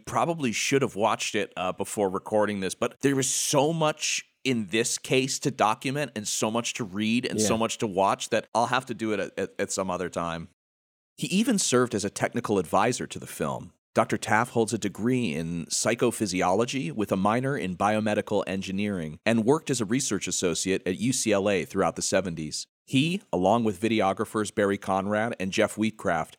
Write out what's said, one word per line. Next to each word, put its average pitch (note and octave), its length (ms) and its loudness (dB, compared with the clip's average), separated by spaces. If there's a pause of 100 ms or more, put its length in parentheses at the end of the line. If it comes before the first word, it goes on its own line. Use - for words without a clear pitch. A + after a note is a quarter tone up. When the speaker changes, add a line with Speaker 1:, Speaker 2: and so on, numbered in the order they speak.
Speaker 1:
probably C3+ 440 0
should C3+ 300 0
have B2 140 -2
watched G#2+ 400 0
it, G2+ 200 -2
uh, F#2 160 -2
before G2 380 -2
recording G2+ 520 0
this, F#2 120 -4
but - 280 -4
there C#3 140 4
was C3 140 0
so - 440 2
much D#3 500 -2 (200)
in A2+ 280 0
this A2+ 260 0
case C3 420 0
to C#3 120 -2
document B2+ 640 0
and G#2 120 -8
so - 220 -2
much A#2 260 -2
to B2+ 80 -6
read A2 420 0
and G#2+ 140 -2
so G#2+ 160 2
Speaker 2:
Yeah. A2+ 40 0
Speaker 1:
much A2 200 0
to A#2 80 0
watch G2 420 2
that - 260 0
I'll A#2 120 2
have B2+ 200 0
to A#2+ 80 -8
do A2 160 -4
it G2+ 80 0
at, - 180 -6
at, F#2 220 -4
at G2 120 -2
some F#2+ 200 -2
other F2 180 -2
time. E2+ 380 -4 (680)
He D#3 120 -6
even G3+ 320 2
served B2 340 2
as G2 120 -2
a G2+ 40 -4
technical G2+ 480 -2
advisor G2 480 0
to - 140 -12
the C2+ 80 -12
film. C2+ 460 -6 (220)
Doctor A2+ 220 2
Taff A2 320 2
holds A2+ 240 0
a A2+ 60 -2
degree A2 540 -2
in E2 340 -4
psychophysiology A2+ 1200 0
with G#2 200 -4
a G2 60 2
minor A#2+ 380 2
in F#2 200 -4
biomedical G#2 720 0
engineering F#2+ 760 -4
and A2+ 220 2
worked D3 240 2
as C3 100 0
a A2+ 60 0
research A2 420 -2
associate F#2 600 0
at F#2 120 -2
U B2 140 0
C A2+ 180 0
L G2 160 4
A G2 160 2
throughout E2+ 320 0
the F#2 60 -6
seventies. E2+ 640 -2 (200)
He, E3 360 0 (100)
along G2 340 4
with G2 140 -2
videographers G#2 720 0
Barry G2+ 260 2
Conrad G#2 600 0
and F#2+ 120 -2
Jeff G#2 240 2
Wheatcraft, G2 640 -2